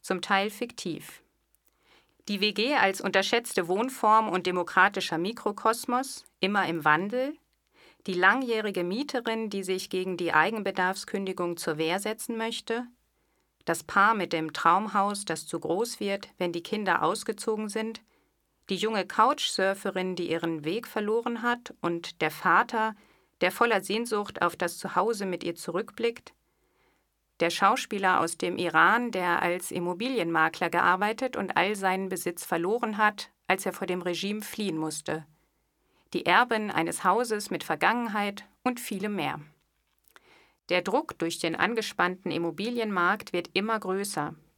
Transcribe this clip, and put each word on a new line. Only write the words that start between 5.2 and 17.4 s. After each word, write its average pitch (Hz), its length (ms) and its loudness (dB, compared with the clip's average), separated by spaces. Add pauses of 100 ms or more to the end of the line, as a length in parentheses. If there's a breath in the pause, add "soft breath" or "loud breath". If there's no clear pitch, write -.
immer 196 280 2
im 160 180 -2
Wandel, 208 520 2 (680 soft breath)
die 190 60 -2
langjährige 208 720 2
Mieterin, 226 680 -2
die 196 120 -4
sich 185 280 -4
gegen 185 260 -2
die 170 160 0
Eigenbedarfskündigung 190 1200 0
zur 156 200 -4
Wehr 160 220 0
setzen 214 360 -6
möchte, 233 520 -4 (760)
das 165 180 -2
Paar 208 320 4
mit 175 180 -2
dem 160 200 -2
Traumhaus, 202 720 2
das 160 200 -4
zu 165 140 -6
groß 185 400 -2
wird, 202 300 -4 (100)
wenn 180 120 0
die 170 120 -6
Kinder 196 400 4
ausgezogen 214 680 0